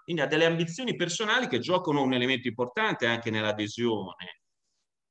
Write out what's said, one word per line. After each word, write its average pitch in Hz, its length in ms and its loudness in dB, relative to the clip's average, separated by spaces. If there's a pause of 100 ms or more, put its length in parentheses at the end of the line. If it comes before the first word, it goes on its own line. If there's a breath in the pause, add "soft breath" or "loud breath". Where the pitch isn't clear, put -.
quindi 165 180 -2
ha 135 40 2
delle 156 200 4
ambizioni 170 480 -2
personali 214 540 0
che 123 100 0
giocano 156 440 2
un 131 100 2
elemento 127 340 2
importante 127 600 -2
anche 117 240 0
nell'adesione 104 1120 -2 (680)